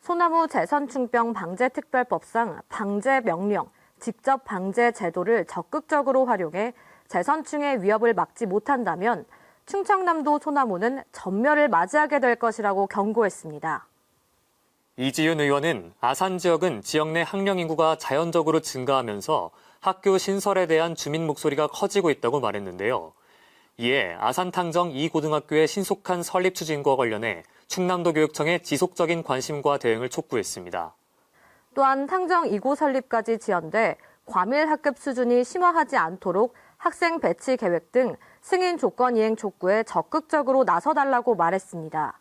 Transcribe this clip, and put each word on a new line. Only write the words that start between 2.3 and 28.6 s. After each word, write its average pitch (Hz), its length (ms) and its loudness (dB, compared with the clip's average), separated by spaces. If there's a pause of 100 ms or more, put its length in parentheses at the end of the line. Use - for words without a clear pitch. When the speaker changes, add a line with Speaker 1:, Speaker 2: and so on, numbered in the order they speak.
Speaker 1:
방제 208 520 0
명령, 190 480 -2 (320)
직접 269 440 -2
방제 202 480 0
제도를 185 520 0
적극적으로 269 800 0
활용해 208 480 -2 (360)
재선충의 285 760 -2
위협을 214 320 4
막지 185 320 -4
못한다면 208 800 -2 (400)
충청남도 349 760 0
소나무는 262 720 -2
전멸을 277 560 2
맞이하게 285 520 2
될 240 160 2
것이라고 208 500 0
경고했습니다. 190 1000 -2 (1120)
Speaker 2:
이지윤 156 440 0
의원은 139 600 0
아산 180 380 0
지역은 165 440 2
지역 156 260 0
내 165 140 0
학령 196 360 -2
인구가 160 380 2
자연적으로 160 640 0
증가하면서 123 920 -2 (300)
학교 190 380 2
신설에 196 480 0
대한 165 280 2
주민 160 320 -4
목소리가 151 420 0
커지고 185 420 0
있다고 131 300 0
말했는데요. 101 720 -4 (640)
이에 117 420 0
아산 175 300 -2
탕정 175 400 0
이 143 180 -4
고등학교의 156 600 2
신속한 185 540 -4
설립 185 320 0
추진과 147 420 0
관련해 110 480 -2 (220)
충남도 180 460 0
교육청의 156 500 0